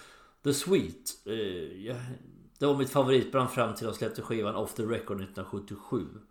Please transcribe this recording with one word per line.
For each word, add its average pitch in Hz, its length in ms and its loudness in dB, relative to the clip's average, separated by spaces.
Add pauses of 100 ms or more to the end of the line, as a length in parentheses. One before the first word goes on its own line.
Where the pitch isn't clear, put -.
(440)
The 143 100 4
Sweet, 139 720 0
eh, 95 600 -4
ja, 123 100 -6 (640)
det 143 60 2
var 143 120 6
mitt 135 120 0
favoritband 127 600 4
fram 113 260 0
till 113 120 -4
de 107 60 -2
släppte 110 280 -4
skivan 110 340 -2
Off 107 180 -2
the 117 100 -2
Record 110 340 -2
nittonhundrasjuttiosju. 98 880 -6 (260)